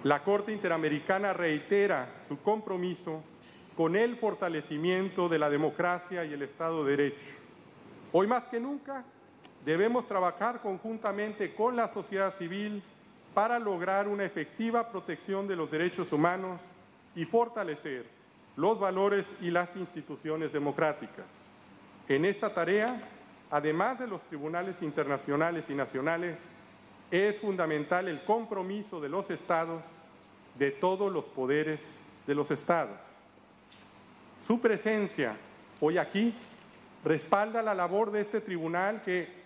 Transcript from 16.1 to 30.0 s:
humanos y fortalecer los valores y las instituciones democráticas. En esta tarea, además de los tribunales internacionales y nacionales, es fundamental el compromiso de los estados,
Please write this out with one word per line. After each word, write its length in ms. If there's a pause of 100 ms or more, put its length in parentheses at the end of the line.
humanos 500 (540)
y 100
fortalecer 800 (500)
los 240
valores 460 (160)
y 100
las 240
instituciones 800
democráticas. 720 (840)
En 160
esta 300
tarea, 480 (500)
además 480
de 80
los 160
tribunales 580
internacionales 880
y 60
nacionales, 640 (720)
es 280
fundamental 680
el 160
compromiso 800
de 80
los 200
estados, 540 (720)